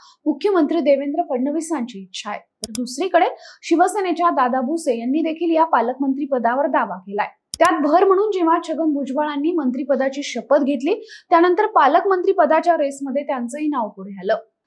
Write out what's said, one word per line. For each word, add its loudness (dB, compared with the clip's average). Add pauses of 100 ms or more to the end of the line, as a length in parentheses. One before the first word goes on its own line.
(260)
मुख्यमंत्री 2
देवेंद्र 2
फडणवीसांची -4
इच्छा -12
आहे. -8
तर -8
दुसरीकडे 0 (360)
शिवसेनेच्या 0
दादा 0
भुसे -2
यांनी -2
देखील -2
या 4
पालकमंत्री 0
पदावर 0
दावा -2
केलाय. -6 (300)
त्यात 2
भर 4
म्हणून 4
जेव्हा 2 (100)
छगन 0
भुजबळांनी -2
मंत्रिपदाची -2
शपथ 0
घेतली, 0 (360)
त्यानंतर 4
पालकमंत्री 4
पदाच्या 4
रेसमध्ये -2
त्यांचंही -6
नाव -4
पुढे -14
आलं. -2 (300)